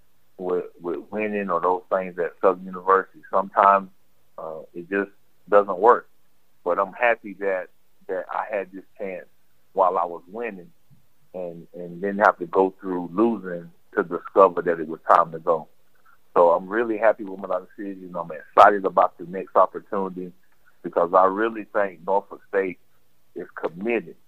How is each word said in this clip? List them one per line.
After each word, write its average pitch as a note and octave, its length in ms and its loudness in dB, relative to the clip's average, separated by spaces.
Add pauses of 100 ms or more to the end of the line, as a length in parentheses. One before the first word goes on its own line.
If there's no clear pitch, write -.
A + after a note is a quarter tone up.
(380)
with, F2+ 280 -4 (140)
with E2 200 -6 (100)
winning G#2 400 -4
or E2+ 100 0
those F2+ 220 0 (100)
things F#2 280 -4
at E2 200 -4
Southern F#2 260 2
University. F#2 560 -2 (100)
Sometimes, G2 580 4 (480)
uh, D#2+ 220 -12 (160)
it E2+ 160 -12
just G2 180 -2 (400)
doesn't G2 300 2
work. G#2+ 280 4 (560)
But F2 140 -2
I'm F#2+ 160 -2
happy A2+ 460 -2
that, F#2+ 300 -4 (380)
that F#2 220 -6
I F#2+ 220 -8
had F#2+ 200 -6
this F#2 120 -16 (160)
chance F#2 260 -10 (480)
while F#2 240 2
I F2 80 0
was E2+ 220 -10
winning G2 440 -12 (600)
and, E2+ 400 -12
and F2 260 -14
didn't G2 200 -4
have G#2 180 6
to F2+ 80 -10
go F#2+ 340 2
through F2+ 320 -6
losing F#2 600 -2 (240)
to G#2 80 0
discover F2 580 4
that E2+ 180 -2
it D#2+ 80 -8
was D#2+ 120 -10 (100)
time E2+ 220 4
to D#2+ 80 -12
go. D#2+ 280 -2 (680)
So F2 160 6
I'm F#2 160 0
really A2 320 -4
happy G#2+ 240 2
with F#2+ 160 -12
my F#2 220 -6
decision. F#2 540 -14
I'm E2+ 140 -8
excited G2 560 4
about F2+ 320 2
the F2 80 -14
next F#2 300 -8
opportunity F#2 760 -2 (520)
because F2 320 0
I F#2 100 8
really G#2+ 380 0 (100)
think F#2+ 320 -4
Norfolk F#2+ 440 -4
State G2 280 -2 (560)
is F2 220 -12
committed F#2 600 -6 (120)